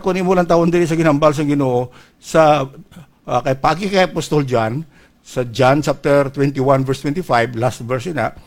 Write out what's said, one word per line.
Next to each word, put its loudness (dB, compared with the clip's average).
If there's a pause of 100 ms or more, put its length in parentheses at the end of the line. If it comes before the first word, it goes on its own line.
kung 0
imo 0
lang 2
tawon 2
diri 2
sa -2
ginhambal 2
sang -2
Ginoo, 0 (320)
sa, 2 (560)
ah, -2
kay -2
pagi -2
kay 2
Apostol -2
John, -2 (400)
sa -6
John 2
chapter 0
twenty-one, 0
verse -4
twenty-five, -2
last -4
verse -6
na, -4